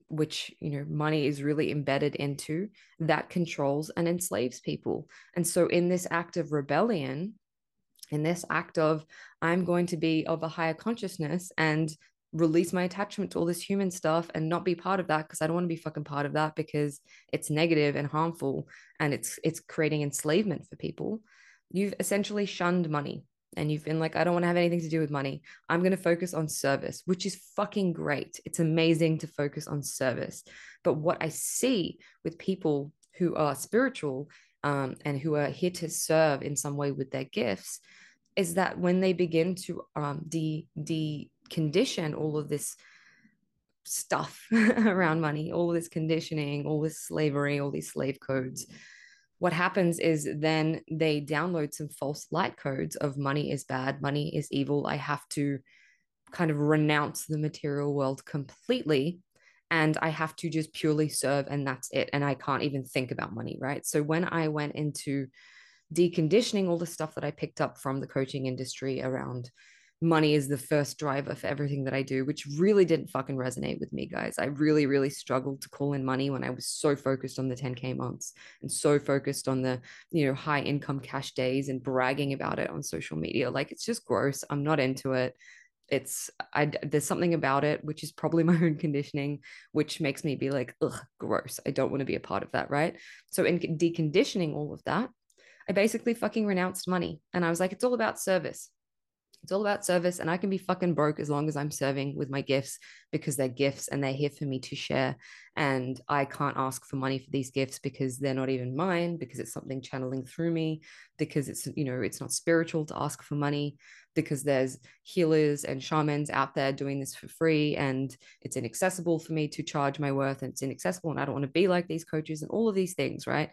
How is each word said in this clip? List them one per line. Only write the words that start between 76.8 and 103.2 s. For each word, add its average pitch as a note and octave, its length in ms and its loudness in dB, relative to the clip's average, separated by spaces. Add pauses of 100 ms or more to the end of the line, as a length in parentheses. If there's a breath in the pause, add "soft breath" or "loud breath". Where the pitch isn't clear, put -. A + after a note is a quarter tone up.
focused C3+ 420 -2
on C3 120 0
the B2 60 -2
ten B2+ 200 -4
K B2+ 180 -4
months B2+ 400 -6 (280 loud breath)
and D3 100 -6
so D3 260 4
focused C#3 500 0
on C3 140 2
the, B2+ 200 0 (300 loud breath)
you D#3 140 4
know, C3+ 80 4
high C#3+ 280 0
income C#3 400 -2
cash C3+ 320 -6
days C3 340 0
and C3 160 -4
bragging C#3 500 2
about - 260 -2
it - 100 -2
on D#3 120 -8
social D#2+ 360 -6
media. A#2 340 -2
Like, C#3 200 -2
it's - 140 -12
just A3+ 200 -4
gross. C3 440 0
I'm C#3+ 140 -2
not D3+ 160 2
into C3 340 0
it. B2+ 220 0 (560 loud breath)
It's, - 380 -4 (240)
I, D3 180 2 (120)
there's D3+ 220 0
something F3 280 2
about C#3 300 2
it, D3 200 0
which D3+ 200 -8
is D3+ 80 -8
probably E3 320 2
<laughs> E3 80 6
my F3 40 8
own E3 200 4
conditioning, C#3+ 640 -2 (320 loud breath)
which D3+ 300 0
makes C#3 220 0
me D3 120 0
be C3+ 160 -2
like, C3 300 -2
"Ugh, - 180 -2 (200)
gross. - 460 -4
I C#3+ 60 -2
don't C3 200 0
wanna C3+ 140 -2
be - 100 -2
a - 40 -2
part - 240 -4
of - 80 -14
that," - 180 -2
right? D3 260 0 (360 loud breath)
So - 140 2
in E3 140 4
deconditioning E3 960 2
all D3 180 -4
of - 120 -14
that, A3+ 240 0 (580 loud breath)
I G3 60 0
basically A3 400 2
fucking G#3+ 320 0
renounced F#3 420 0
money. F3+ 340 -2 (120)
And F3 120 2
I E3 40 2
was E3 100 2
like, F#3 120 2
"It's G3+ 120 -10
all B3 100 4
about A3 260 0
service. F3+ 500 -2 (720)
It's - 80 -8
all G3 100 0
about G3+ 240 0
service, F3+ 340 2
and D#3+ 100 -2
I F3 80 0
can G3 120 -2
be F#3+ 80 0
fucking F3+ 360 0
broke D3+ 260 2
as D3 100 -4
long D3 180 0
as D3+ 80 -2
I'm D3 160 -2
serving C#3 460 -2
with C#3+ 120 -4
my C#3 120 -4
gifts, C3+ 360 0 (340 loud breath)
because D3+ 260 -2